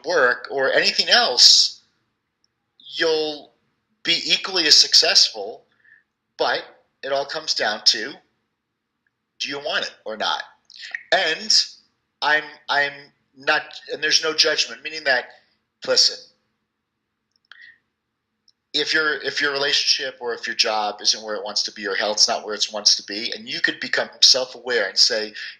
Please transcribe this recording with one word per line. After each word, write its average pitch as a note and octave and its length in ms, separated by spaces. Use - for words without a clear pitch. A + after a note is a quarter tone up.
work C#3 440
or C3 220
anything E3 380
else, F#3+ 720
you'll D#3 540
be E3+ 220
equally F3+ 420
as D3 80
successful. C3 880
But C#3+ 260
it C3+ 80
all C#3 140
comes D#3 280
down A2 320
to, A#2+ 280
do B2+ 100
you C#3+ 100
want E3 260
it - 80
or A2 120
not? E2+ 260
And F#3 420
I'm, D3+ 220
I'm C#3+ 240
not, C#3+ 260
and C#3 120
there's D3+ 200
no D#3 100
judgment, D3+ 500
meaning D#3 200
that, C3 220
listen, A#2+ 320
if C#3+ 200
your, D#3 300
if C#3+ 180
your D3 120
relationship C#3 680
or A#2+ 140
if A2+ 120
your A2+ 100
job G#2+ 460
isn't A2 220
where G#2+ 120
it F#2+ 80
wants G#2 200
to - 80
be, G#2 160
or F#2+ 80
health's G#2 320
not F#2 180
where G#2 100
it G#2 180
wants G#2 240
to - 60
be, G#2+ 300
and A2 140
you D#3 140
could - 180
become B2+ 300
self-aware A#2+ 680
and - 80
say, G#2+ 360